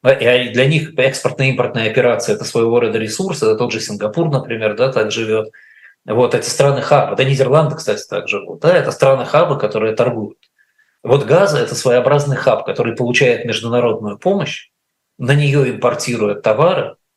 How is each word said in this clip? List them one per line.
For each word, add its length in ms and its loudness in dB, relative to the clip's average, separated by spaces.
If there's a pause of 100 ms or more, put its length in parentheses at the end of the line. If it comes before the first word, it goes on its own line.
Да, 100 4
и 380 2
для 160 2
них 320 0
экспортно-импортная 880 -2
операция — 480 0
это 80 -8
своего 340 0
рода 200 0
ресурс, 440 -4
это 140 2
тот 160 -4
же 80 -6
Сингапур, 480 -4
например, 480 -2
да, 160 2
так 180 0
живёт. 380 -2 (560)
Вот, 300 0
эти 120 -2
страны 360 2
хаб, 300 2
это 120 0
Нидерланды, 520 2
кстати, 300 -6
так 220 -8
живут, 320 -8
да, 160 4
это 160 0
страны 320 2
хабы, 340 2
которые 360 -2
торгуют. 420 -2 (640)
Вот 220 2
Газа — 360 2
это 140 -4
своеобразный 640 2
хаб, 300 0
который 280 -2
получает 520 0
международную 720 -2
помощь, 500 -4 (480)
на 180 0
неё 320 2
импортирует 760 -4
товары 540 0 (200)